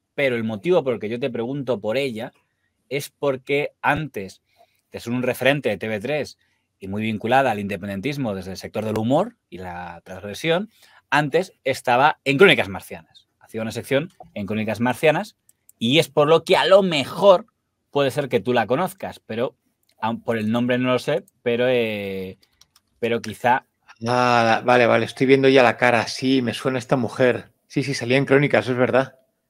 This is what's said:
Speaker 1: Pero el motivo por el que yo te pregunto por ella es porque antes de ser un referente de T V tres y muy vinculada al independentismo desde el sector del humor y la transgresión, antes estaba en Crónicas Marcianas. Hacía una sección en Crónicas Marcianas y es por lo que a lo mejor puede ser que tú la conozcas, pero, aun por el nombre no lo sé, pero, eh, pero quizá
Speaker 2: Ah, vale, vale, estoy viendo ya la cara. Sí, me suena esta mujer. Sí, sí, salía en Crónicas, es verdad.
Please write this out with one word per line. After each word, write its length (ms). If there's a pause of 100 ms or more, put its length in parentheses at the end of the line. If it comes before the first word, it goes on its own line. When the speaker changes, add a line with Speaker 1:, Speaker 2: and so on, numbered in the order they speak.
(160)
Speaker 1:
Pero 220
el 80
motivo 360
por 120
el 80
que 80
yo 100
te 100
pregunto 520
por 160
ella 340 (560)
es 220
porque 640 (100)
antes 600 (500)
de 80
ser 120
un 120
referente 460
de 80
T 100
V 120
tres 380 (420)
y 80
muy 140
vinculada 500
al 80
independentismo 760
desde 160
el 60
sector 280
del 140
humor 360 (140)
y 80
la 460
transgresión, 640 (400)
antes 440 (100)
estaba 600
en 120
Crónicas 320
Marcianas. 580 (120)
Hacía 220
una 100
sección 380 (260)
en 100
Crónicas 340
Marcianas 560 (440)
y 180
es 120
por 180
lo 160
que 140
a 80
lo 180
mejor 640 (420)
puede 220
ser 180
que 100
tú 140
la 140
conozcas, 520
pero, 360 (440)
aun 220
por 160
el 140
nombre 260
no 140
lo 80
sé, 240 (180)
pero, 260
eh, 680 (640)
pero 220
quizá 440 (420)
Speaker 2:
Ah, 580
vale, 200
vale, 200
estoy 220
viendo 200
ya 160
la 140
cara. 300
Sí, 340
me 120
suena 260
esta 180
mujer. 540 (160)
Sí, 160
sí, 100
salía 240
en 80
Crónicas, 420
es 80
verdad. 400 (340)